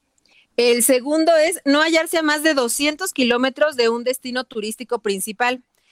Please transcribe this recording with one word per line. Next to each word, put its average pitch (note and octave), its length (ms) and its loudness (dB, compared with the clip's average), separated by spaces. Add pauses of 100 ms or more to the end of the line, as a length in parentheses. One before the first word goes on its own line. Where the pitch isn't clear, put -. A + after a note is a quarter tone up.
(560)
El A#3+ 280 2
segundo D4+ 500 2
es D#4+ 300 2
no C#4+ 160 4
hallarse D#4+ 380 0
a D#4+ 40 0
más D4+ 220 0
de D#4 100 4
doscientos C#4+ 580 -2
kilómetros C4 600 0
de A#3+ 140 2
un A#3 160 -4
destino B3 400 -6
turístico A3 560 -8
principal, A3 640 -4 (280)